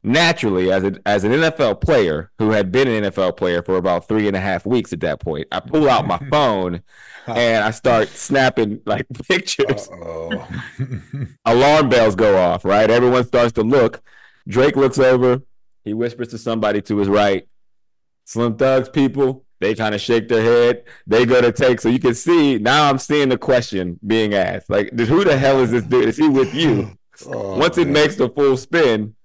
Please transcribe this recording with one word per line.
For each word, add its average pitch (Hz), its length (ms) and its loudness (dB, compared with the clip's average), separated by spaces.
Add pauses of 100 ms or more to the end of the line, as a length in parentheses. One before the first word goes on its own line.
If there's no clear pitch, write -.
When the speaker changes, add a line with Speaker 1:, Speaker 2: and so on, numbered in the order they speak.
Speaker 1:
Naturally, 113 640 0
as 95 140 0
a, 98 100 -2 (120)
as 101 180 0
an 110 80 0
N 151 100 2
F 160 160 -2
L 113 160 0
player 90 640 0
who 110 120 0
had 104 200 0
been 131 160 2
an 117 80 -2
N 104 100 -2
F 98 140 -4
L 92 140 0
player 87 320 -2
for 92 140 -2
about 87 280 -2
three 107 220 0
and 98 80 -2
a 92 40 -4
half 95 240 -6
weeks 120 280 -2
at 82 80 -10
that 78 180 -4
point, 78 320 -8
I 90 80 -6
pull 151 320 0
out - 160 0
my 87 120 -4
Speaker 2:
<laughs> 139 120 -12
Speaker 1:
phone 98 520 -2 (440)
and 117 380 0
I 110 80 -2
start 113 360 0
snapping, 123 800 -2
like, 107 200 -4 (100)
<laughs> - 120 -16
pictures. - 600 -4
Speaker 2:
Uh-oh. 82 580 -12 (500)
<laughs> - 480 -14
Speaker 1:
Alarm 135 440 4
bells 110 260 4
go 101 220 4
off, 90 280 0
right? 104 260 2
Everyone 123 360 2
starts 120 280 0
to 113 80 -2
look. 120 400 2 (440)
Drake 127 300 2
looks 135 220 0
over. 127 440 4 (420)
He 107 100 -8
whispers 117 340 -6
to 117 100 -14
somebody 107 440 -2
to 104 160 -4
his 98 100 0
right. 101 400 0 (760)
Slim 113 300 -4
Thug's 131 320 0
people, 135 560 -2 (160)
they 101 140 -2
kinda 107 240 -4
shake 117 300 -2
their 113 140 2
head. 120 420 2 (220)
They 117 200 2
go 127 140 4
to 120 120 4
take. 127 280 0
So 113 80 -2
you 123 100 0
can 123 160 0
see, 147 440 2
now 139 300 2
I'm 135 100 0
seeing 147 300 0
the 123 100 0
question 95 680 -2
being 107 280 0
asked. 92 360 -4
Like, 101 260 -2
"Dude, 117 120 -2
who 175 160 2
the 151 120 2
hell 135 240 2
is 117 100 2
this 120 140 -2
dude? 120 240 2
Is 113 80 -4
he 156 120 2
with 135 260 0
you?" 110 420 -2
Speaker 2:
<laughs> - 20 -20 (280)
Oh, 104 320 -10
Speaker 1:
Once 170 200 0
it 170 60 2
Speaker 2:
man. 139 80 -2
Speaker 1:
makes 151 240 2
the 123 120 0
full 139 280 2
spin 117 580 0 (100)